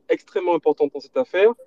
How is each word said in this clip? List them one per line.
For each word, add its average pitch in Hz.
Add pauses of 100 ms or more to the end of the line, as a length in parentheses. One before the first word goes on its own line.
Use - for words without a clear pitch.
(120)
extrêmement 180
importante 147
dans 143
cette 131
affaire. 185 (160)